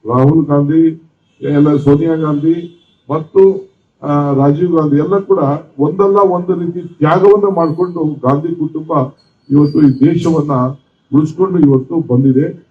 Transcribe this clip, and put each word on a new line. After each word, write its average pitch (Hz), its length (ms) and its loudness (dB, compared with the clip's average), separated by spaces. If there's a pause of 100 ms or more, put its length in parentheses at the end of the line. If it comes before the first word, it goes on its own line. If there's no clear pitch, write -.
ರಾಹುಲ್ 139 380 2
ಗಾಂಧಿ, 151 640 0 (300)
ಎಲ್ಲ 147 360 0
ಸೋನಿಯಾ 147 380 0
ಗಾಂಧಿ 160 680 -4 (260)
ಮತ್ತು, 190 600 0 (340)
ಆ, 147 300 -2
ರಾಜೀವ್ 151 440 2
ಗಾಂಧಿ 147 200 0
ಎಲ್ಲ 175 220 0
ಕೂಡ 190 200 0 (400)
ಒಂದಲ್ಲ 196 380 0
ಒಂದು 180 420 0
ರೀತಿ 170 280 -6
ತ್ಯಾಗವನ್ನ 190 680 2
ಮಾಡ್ಕೊಂಡು 170 480 -2
ಗಾಂಧಿ 147 520 -2
ಕುಟುಂಬ 156 580 -6 (360)
ಇವತ್ತು 147 320 2
ಈ 135 180 4
ದೇಶವನ್ನ 160 520 0 (680)
ಉಳಿಸ್ಕೊಂಡು 175 420 -2
ಇವತ್ತು 139 360 2
ಬಂದಿದೆ. 135 760 -2